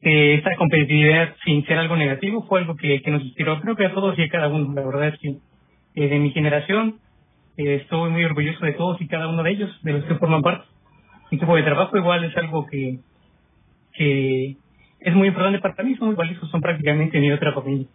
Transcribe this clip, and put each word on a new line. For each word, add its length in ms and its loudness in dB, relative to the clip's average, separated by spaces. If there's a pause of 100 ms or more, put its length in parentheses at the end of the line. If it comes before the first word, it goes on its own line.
eh, 340 4
esta 200 0
competitividad 880 4
sin 220 2
ser 120 0
algo 200 0
negativo 500 -2
fue 140 2
algo 160 -6
que, 240 0
que 100 -4
nos 100 0
inspiró, 380 -4
creo 160 -4
que 100 0
a 80 -2
todos 240 -2
y 40 0
a 80 0
cada 180 0
uno. 260 -2
La 120 -4
verdad 240 -2
es 100 -10
que, 160 -8 (600)
eh, 120 0
de 120 2
mi 120 2
generación, 680 0 (580)
eh, 240 -2
estoy 300 -2
muy 120 0
orgulloso 420 -2
de 100 0
todos 260 -4
y 60 -8
cada 200 -4
uno 160 -2
de 80 0
ellos, 180 -4 (140)
de 80 -2
los 140 -2
que 100 0
forman 260 2
parte. 240 -2 (680)
Mi 60 -2
equipo 180 2
de 80 4
trabajo 340 0
igual 260 2
es 140 -4
algo 300 -4
que, 320 -6 (920)
que 640 0 (460)
es 140 2
muy 140 6
importante 300 0
para 240 -4
mí, 120 0
son 140 0
muy 60 0
valiosos, 340 -4
son 120 -2
prácticamente 580 0
mi 120 4
otra 200 0
familia. 440 -4